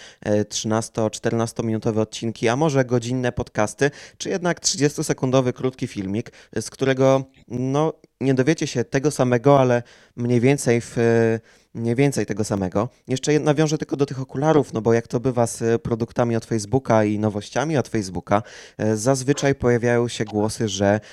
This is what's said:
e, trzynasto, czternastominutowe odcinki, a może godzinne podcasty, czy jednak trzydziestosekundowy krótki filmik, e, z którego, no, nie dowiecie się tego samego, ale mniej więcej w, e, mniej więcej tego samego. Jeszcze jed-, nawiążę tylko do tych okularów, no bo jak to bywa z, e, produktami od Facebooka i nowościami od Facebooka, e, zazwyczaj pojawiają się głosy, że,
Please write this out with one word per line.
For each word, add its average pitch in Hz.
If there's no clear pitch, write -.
e, 104
trzynasto, 110
czternastominutowe 113
odcinki, 113
a 113
może 139
godzinne 123
podcasty, 120
czy -
jednak 180
trzydziestosekundowy 135
krótki 127
filmik, 101
e, 113
z -
którego, 135
no, 135
nie 135
dowiecie 139
się 120
tego 139
samego, 131
ale 123
mniej 120
więcej 127
w, -
e, 117
mniej 117
więcej 131
tego 104
samego. 98
Jeszcze 131
jed-, 147
nawiążę 151
tylko -
do 139
tych 131
okularów, 143
no 117
bo 117
jak 117
to 127
bywa 120
z, -
e, 113
produktami 120
od 113
Facebooka 113
i 107
nowościami 107
od 117
Facebooka, 101
e, 110
zazwyczaj 135
pojawiają 120
się 117
głosy, 104
że, 101